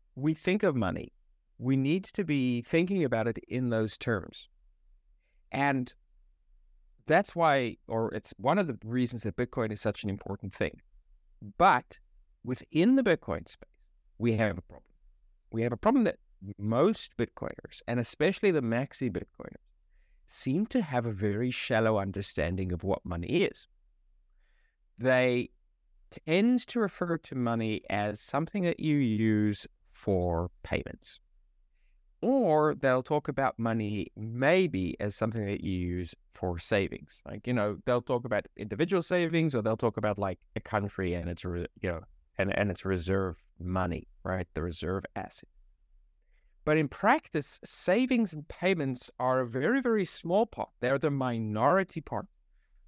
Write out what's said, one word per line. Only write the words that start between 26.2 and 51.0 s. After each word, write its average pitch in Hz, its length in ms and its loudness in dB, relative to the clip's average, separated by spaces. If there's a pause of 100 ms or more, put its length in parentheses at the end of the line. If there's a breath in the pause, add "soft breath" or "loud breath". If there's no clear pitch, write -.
tend 226 420 2
to - 120 -4
refer 175 380 -2
to - 180 -12
money 113 540 0
as 101 300 -2
something 165 440 -2
that 170 160 -2
you 151 180 2
use 107 720 2 (240)
for 90 580 0 (140)
payments. - 560 -8 (1040)
Or 160 540 4
they'll 131 260 4
talk 147 280 -2
about 135 280 0
money 110 580 -2
maybe 120 840 0
as 104 160 -4
something 113 280 -2
that 101 180 -2
you 95 140 -2
use 90 380 -4 (160)
for 87 300 -6
savings. - 680 -2
Like, 104 220 -12
you 123 60 0
know, 104 320 0
they'll 123 160 2
talk 123 240 -2
about 104 200 -2 (120)
individual 151 440 0
savings, 165 540 0
or 110 80 0
they'll 110 120 0
talk 110 220 0
about, 104 220 0
like, 95 180 -2 (180)
a - 40 -6
country 98 560 -2
and 85 140 -4
its 87 140 -8
re-, 87 220 -4 (160)
you 95 80 -2
know, 82 120 -4 (360)
and, 98 180 0
and 101 140 2
its - 160 -6
reserve 95 520 0 (220)
money, 90 480 -2 (160)
right? 92 300 -4
The 76 80 -4
reserve 87 420 -4 (120)
asset. - 340 -12 (1120)
But 156 140 4
in 151 120 2
practice, - 720 0
savings 233 720 0
and 151 140 -12
payments 151 640 -2 (100)
are 127 200 2
a 127 80 0
very, 151 340 0
very 226 240 2
small 190 400 0
part. - 240 -6 (100)
They're 131 200 2
the 151 100 2